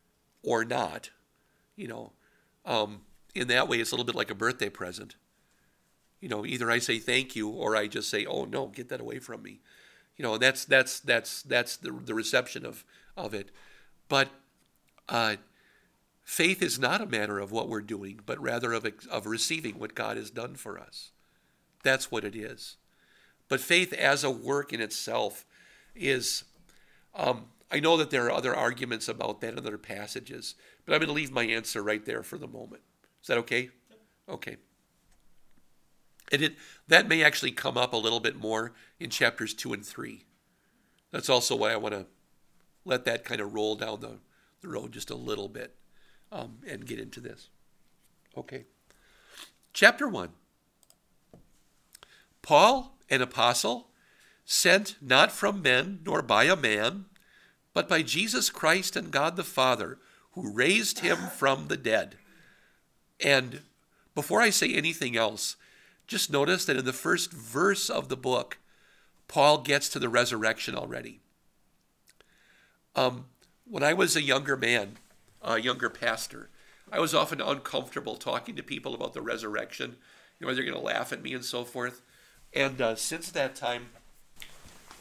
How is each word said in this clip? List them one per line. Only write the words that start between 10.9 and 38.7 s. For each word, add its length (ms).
that's, 440
that's 340
the, 160
the 220
reception 500
of, 200
of 180
it. 160
But, 220
uh, 280
faith 380
is 160
not 220
a 60
matter 320
of 140
what 160
we're 140
doing, 440
but 160
rather 300
of, 120
of 180
receiving 520
what 160
God 220
has 140
done 260
for 200
us. 360
That's 260
what 140
it 100
is. 440
But 120
faith 320
as 320
a 60
work 420
in 80
itself 680
is, 480
um, 320
I 80
know 180
that 140
there 160
are 60
other 220
arguments 540
about 320
that 120
in 60
other 200
passages, 800
but 100
I'm 60
gonna 120
leave 180
my 140
answer 360
right 240
there 200
for 140
the 100
moment. 340
Is 60
that 100
okay? 320
Okay. 280
And 120
it, 140
that 200
may 160
actually 280
come 260
up 160
a 20
little 240
bit 160
more 380